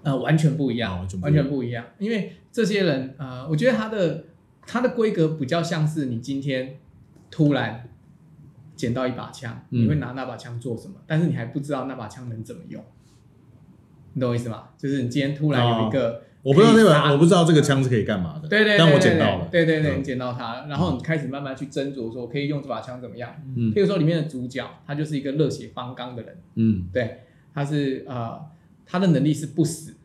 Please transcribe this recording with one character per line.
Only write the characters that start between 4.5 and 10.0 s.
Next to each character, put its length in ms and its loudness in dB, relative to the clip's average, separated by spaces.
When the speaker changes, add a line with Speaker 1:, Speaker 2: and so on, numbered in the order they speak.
Speaker 1:
他 140 -2
的 80 2
规 240 0
格 160 2
比 160 -4
较 180 0
像 240 -2
是 200 -4
你 120 -4
今 220 -6
天 340 -4
突 220 4
然 360 -4
捡 180 -4
到 140 -2
一 60 -2
把 180 -12
枪， 400 -14
Speaker 2:
嗯。 120 2
Speaker 1:
你 40 4
会 80 2
拿 160 -4